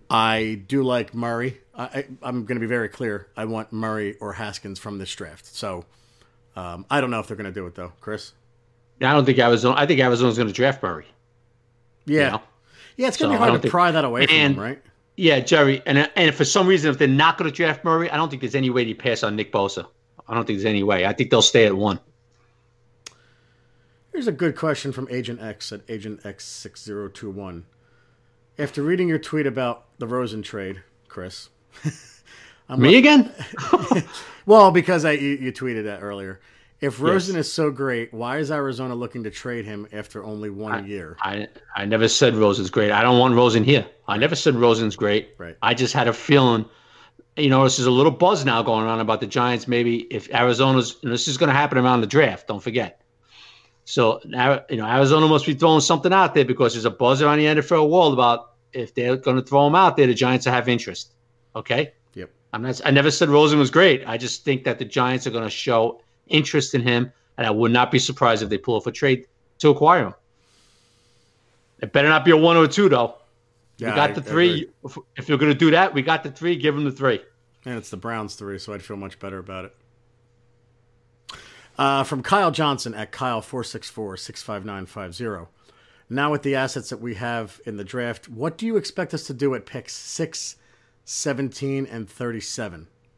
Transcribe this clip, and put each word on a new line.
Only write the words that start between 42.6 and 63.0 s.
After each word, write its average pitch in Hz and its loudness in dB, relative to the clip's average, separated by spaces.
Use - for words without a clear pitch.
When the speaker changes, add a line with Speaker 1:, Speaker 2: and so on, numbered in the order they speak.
Speaker 2:
great. 104 0
I 104 4
don't 123 6
want 127 4
Rosen 117 4
here. 131 2
I 101 -4
Speaker 1:
Right. 107 -2
Speaker 2:
never 160 2
said 143 2
Rosen's 113 2
great. 104 -2
Speaker 1:
Right. 82 -16
Speaker 2:
I 117 0
just 123 -2
had 120 0
a 113 2
feeling, 123 4
you 147 2
know, 131 6
this 131 2
is 123 -2
a 127 4
little 139 4
buzz 175 0
now 117 0
going 110 0
on 113 -2
about 110 -2
the 117 -6
Giants. 123 -2
Maybe 120 0
if 107 -10
Arizona's, 123 2
and 120 -4
this 120 -4
is 131 -4
gonna 147 2
happen 143 2
around 123 4
the 107 -2
draft, 131 2
don't 101 -8
forget. 110 -6
So, - 0
now, 135 0
you 131 -6
know, 107 -4
Arizona 139 4
must 151 2
be 156 0
throwing 156 4
something 165 0
out 190 2
there 139 4
because 120 0
there's 117 -6
a 117 0
buzz 135 2
around 147 4
the 151 2
N 151 2
F 147 -2
L 156 4
world 160 4
about 120 0
if 120 -10
they're 127 -2
gonna 131 0
throw 143 4
him 160 2
out 180 4
there, 135 6
the 120 2
Giants 127 0
will 127 2
have 123 0
interest. 113 -6
Okay? 123 -4
Speaker 1:
Yep. 92 -16
Speaker 2:
I'm 110 -8
not, 127 -6
I 151 2
never 139 6